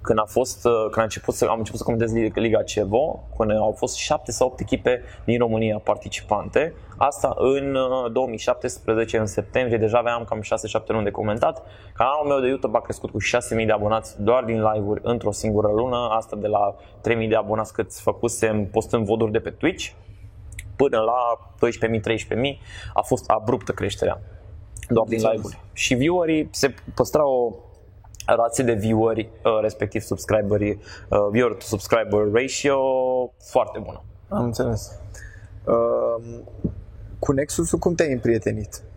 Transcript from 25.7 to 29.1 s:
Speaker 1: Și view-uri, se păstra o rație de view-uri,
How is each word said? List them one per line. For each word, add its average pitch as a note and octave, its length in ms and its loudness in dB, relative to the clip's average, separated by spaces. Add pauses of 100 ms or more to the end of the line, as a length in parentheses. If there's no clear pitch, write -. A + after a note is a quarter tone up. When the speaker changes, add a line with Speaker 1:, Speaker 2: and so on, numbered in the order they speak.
Speaker 1:
Și - 200 0
view-uri, D#3+ 580 2
se C3 220 0 (220)
păstra D3 320 2
o B2 240 2 (760)
rație A#2 380 4
de A#2 100 4
view-uri, A2 560 2 (140)